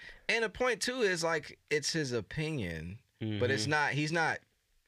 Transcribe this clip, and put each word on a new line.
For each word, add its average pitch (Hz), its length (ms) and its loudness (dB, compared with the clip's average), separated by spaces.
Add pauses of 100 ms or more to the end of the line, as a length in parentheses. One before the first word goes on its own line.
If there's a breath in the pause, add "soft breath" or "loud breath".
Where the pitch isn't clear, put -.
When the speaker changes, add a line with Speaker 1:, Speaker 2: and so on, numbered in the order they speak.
(300 loud breath)
Speaker 1:
And 226 160 2
a - 40 -2
point, 240 320 0
too, 254 200 -2
is, 180 220 2
like, 165 360 -2 (100)
it's 147 240 0
his 147 180 0
opinion, 107 880 -4 (200)
but 110 320 2
it's 131 120 2
Speaker 2:
Mm-hmm. 143 80 0
Speaker 1:
not, 147 200 4
he's 151 200 0
not 160 280 0 (480)